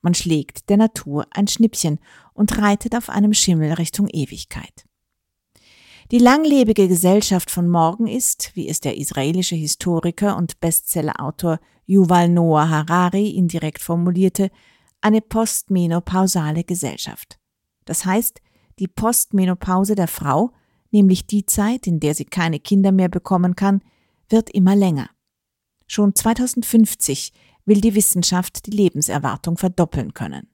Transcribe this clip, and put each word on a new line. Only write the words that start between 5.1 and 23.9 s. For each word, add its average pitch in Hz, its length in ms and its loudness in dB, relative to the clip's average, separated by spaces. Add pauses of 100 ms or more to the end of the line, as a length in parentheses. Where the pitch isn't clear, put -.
Die 240 80 2
langlebige 247 720 4
Gesellschaft 185 640 2
von 175 180 -2
morgen 175 380 2
ist, - 480 -6
wie - 140 -8
es - 120 -6
der - 160 -6
israelische 160 580 -4
Historiker 170 840 -2
und - 220 -6
Bestsellerautor 160 1000 -4 (240)
Yuval 180 460 4
Noah 165 400 4
Harari 175 580 0
indirekt 165 540 -4
formulierte, 180 680 0 (520)
eine 214 180 2
postmenopausale 180 1400 -2
Gesellschaft. - 760 -10 (460)
Das - 200 -8
heißt, 196 360 -2 (380)
die 185 100 -6
Postmenopause 190 1040 0
der 180 140 -2
Frau, 156 440 -2 (380)
nämlich 190 360 4
die 208 200 -4
Zeit, 220 400 -2
in 170 140 -2
der 151 140 0
sie 147 100 -8
keine 165 340 -4
Kinder 196 320 2
mehr 190 180 4
bekommen 180 460 0
kann, 196 280 0 (460)